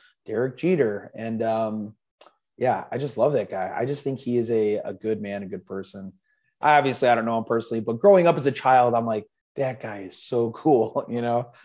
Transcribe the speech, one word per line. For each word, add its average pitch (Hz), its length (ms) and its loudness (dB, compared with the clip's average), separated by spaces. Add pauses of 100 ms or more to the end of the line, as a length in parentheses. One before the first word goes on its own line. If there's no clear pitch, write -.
(260)
Derek 127 320 -4
Jeter. 123 580 0
And, 113 280 -6
um, 110 520 -4 (640)
yeah, 123 340 0
I 117 60 -4
just 139 220 -6
love 143 140 4
that 104 180 -2
guy. 95 240 -6
I 120 100 -2
just 139 180 -6
think 135 160 -6
he 120 180 -2
is 113 120 0
a, 107 280 2
a 101 180 -8
good 110 260 -4
man, 101 220 -8
a 92 40 -12
good 92 180 -12
person. 98 480 -12 (460)
Obviously, 139 480 2
I 120 80 6
don't 113 100 0
know 117 120 0
him 113 80 -2
personally, 113 360 -2
but 117 180 -4
growing 190 260 8
up 170 100 6
as 139 120 -2
a 139 40 4
child, 127 440 4
I'm 117 100 0
like, 110 220 -4 (300)
"That 131 220 -4
guy 104 200 -10
is 95 220 -16
so 117 300 0
cool," 127 540 2
<laughs> - 40 -14
you 120 120 -4
know? 120 300 -2 (140)